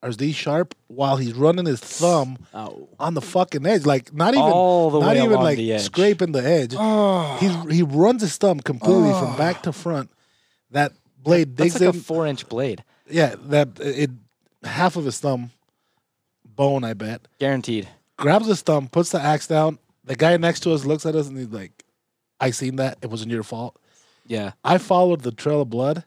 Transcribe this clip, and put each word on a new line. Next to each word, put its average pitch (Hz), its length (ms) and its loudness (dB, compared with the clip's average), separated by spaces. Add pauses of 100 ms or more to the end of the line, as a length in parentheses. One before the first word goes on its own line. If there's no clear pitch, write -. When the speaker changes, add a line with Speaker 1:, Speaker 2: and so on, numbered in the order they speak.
Speaker 1:
"Are 123 100 -8
these 139 240 -4
sharp?" 156 380 -2 (140)
While 139 300 0
he's 120 160 -4
running 165 340 2
his 135 120 -2
thumb 151 580 0 (160)
Speaker 2:
Ow. 104 360 -14 (100)
Speaker 1:
on 165 140 -2
the 147 80 -4
fucking 170 440 -2
edge, 180 200 2
like, 139 280 0
not 170 200 2
even, 277 100 4
Speaker 3:
All 175 460 4
the 147 100 2
Speaker 1:
not 143 100 4
Speaker 3:
way - 100 4
Speaker 1:
even, 233 120 4
Speaker 3:
along 190 120 4
Speaker 1:
like, 147 140 2
Speaker 3:
the 113 160 -2
edge. 107 100 -2
Speaker 1:
scraping 180 500 2
the 131 120 0
edge. 139 320 2
Speaker 4:
Oh. 202 640 0
Speaker 1:
He's, 170 380 0
he 175 60 4
runs 175 400 2
his 165 140 -4
thumb 185 220 2
completely 143 520 2
from 123 220 -2
Speaker 4:
Oh. 120 40 -8
Speaker 1:
back 170 260 -2
to 175 80 -4
front. 151 380 -6 (600)
That 143 200 0 (300)
blade 151 340 2
Speaker 3:
That's 165 200 2
Speaker 1:
digs 180 100 4
Speaker 3:
like 180 100 4
Speaker 1:
in. 175 60 -8
Speaker 3:
a - 20 -16
four-inch 160 460 -4
blade. 117 340 -6 (260)
Speaker 1:
Yeah, 147 260 2 (100)
that, 143 340 0
it, 139 300 -2 (540)
half 160 340 -2
of 156 80 -4
his 127 140 -6
thumb 123 320 -4 (920)
bone, 135 400 -2
I 113 100 -6
bet. 107 280 -10 (180)
Speaker 3:
Guaranteed. 123 480 -2 (300)
Speaker 1:
Grabs 196 300 2
his 202 140 0
thumb, 147 260 0
puts 170 240 -2
the 170 100 -2
axe 147 260 -2
down. 156 320 0 (260)
The 131 100 -6
guy 160 220 4
next 165 240 0
to 170 120 0
us 139 120 -4
looks 151 200 -2
at 156 100 -2
us 151 120 -2
and 135 100 -14
he's 127 120 -10
like, 104 340 -16 (560)
"I 131 120 0
seen 131 260 -6
that. 131 240 -4
It 123 80 -10
wasn't 110 220 -8
your 113 120 -4
fault." 117 340 -12 (500)
Speaker 3:
Yeah. 107 240 -6 (120)
Speaker 1:
I 165 140 2
followed 180 440 2
the 123 100 -6
trail 147 300 -2
of 127 80 -4
blood 135 360 -4